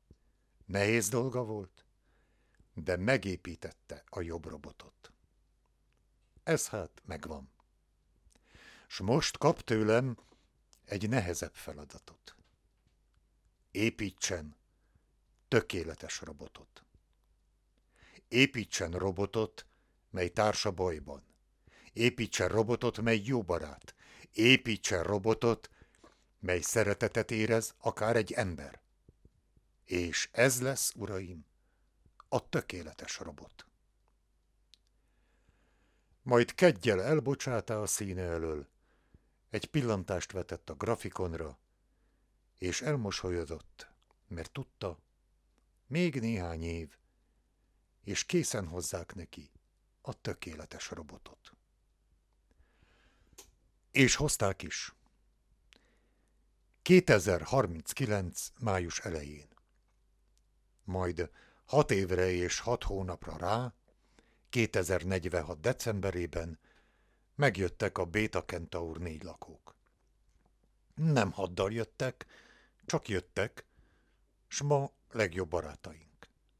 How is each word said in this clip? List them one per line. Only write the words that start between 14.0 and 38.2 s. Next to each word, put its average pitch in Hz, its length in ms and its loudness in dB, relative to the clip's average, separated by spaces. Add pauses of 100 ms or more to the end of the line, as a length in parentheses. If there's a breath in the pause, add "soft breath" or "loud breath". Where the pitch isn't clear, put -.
tökéletes 80 720 -2
robotot. - 640 -18 (1400 loud breath)
Építsen 113 640 2
robotot, 98 760 -2 (440)
mely 90 180 -2
társa 107 420 2
bajban. 78 560 -6 (640 loud breath)
Építsen 113 560 2
robotot, 110 520 2
mely 113 240 4
jó 123 180 0
barát. 78 520 -6 (380 loud breath)
Építsen 110 680 6
robotot, 110 680 2 (680 soft breath)
mely 90 220 0
szeretetet 104 720 0
érez, 110 480 2
akár 113 380 0
egy 107 160 2
ember. 82 480 -4 (1040)
És 87 480 -2
ez 123 300 4
lesz, 131 340 -2
uraim, 95 500 -8 (800)
a - 200 -2
tökéletes 90 720 -6
robot.” 78 480 -16 (2500)
Majd 120 320 6
keggyel 107 480 6
elbocsátá 127 760 0
a 107 100 -2
színe 95 360 -4